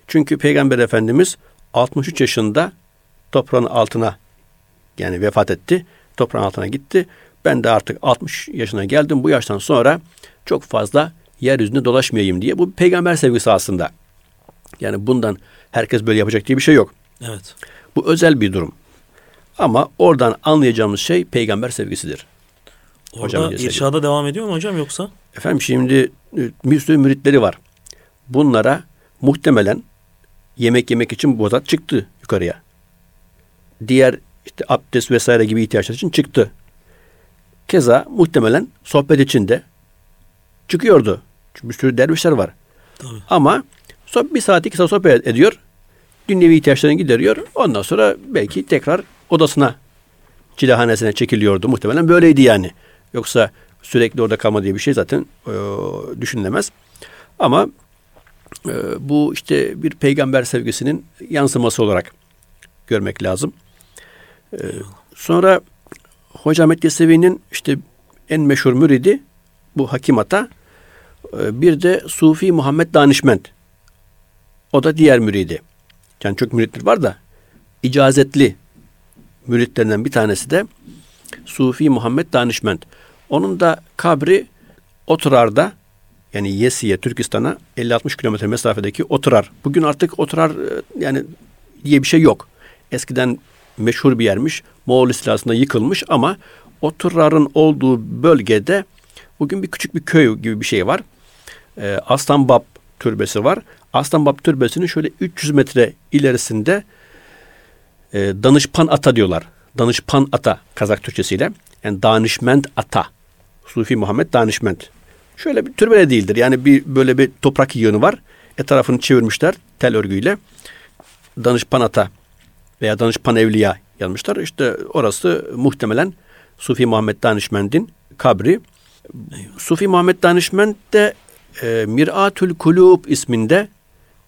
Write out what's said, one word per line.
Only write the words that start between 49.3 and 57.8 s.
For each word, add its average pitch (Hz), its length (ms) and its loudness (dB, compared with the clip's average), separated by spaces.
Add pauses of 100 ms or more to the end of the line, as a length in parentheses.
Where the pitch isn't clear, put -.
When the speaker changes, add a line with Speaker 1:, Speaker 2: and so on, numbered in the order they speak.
Speaker 1:
odasına, 147 440 2 (800)
cilahanesine 113 560 2
çekiliyordu. 104 560 0
Muhtemelen 131 400 0
böyleydi 165 340 6
yani. 101 280 4 (440)
Yoksa 113 360 -2 (320)
sürekli 117 400 -2
orada 110 140 -2
kalma 107 260 -2
diye 95 120 -2
bir 95 60 -8
şey 139 140 -2
zaten, - 320 -2 (200)
e, 107 60 -10 (680)
düşünülemez. 110 500 -6 (680)
Ama, 160 300 0 (1000)